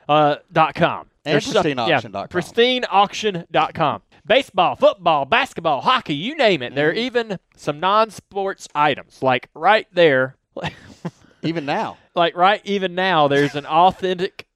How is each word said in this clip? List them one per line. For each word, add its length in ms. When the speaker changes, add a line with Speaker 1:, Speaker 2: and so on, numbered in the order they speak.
Speaker 1:
uh, 280
dot 220
com. 320
Speaker 2:
And 100
Speaker 1:
There's 120
some-, 200
yeah, 80
Speaker 2:
pristineauction 120
dot 180
com. 100
Speaker 1:
pristineauction 1120
dot 240
com. 280
Baseball, 500
football, 480
basketball, 560
hockey, 340
you 220
name 260
it. 120
There 140
are 40
Speaker 2:
Mm-hmm. 80
Speaker 1:
even 380
some 240
non-sports 920
items, 480
like 320
right 380
there. 440
<laughs> 80
Speaker 2:
Even 200
now. 320
Speaker 1:
Like, 220
right, 280
even 300
now, 320
there's 300
an 100
authentic 880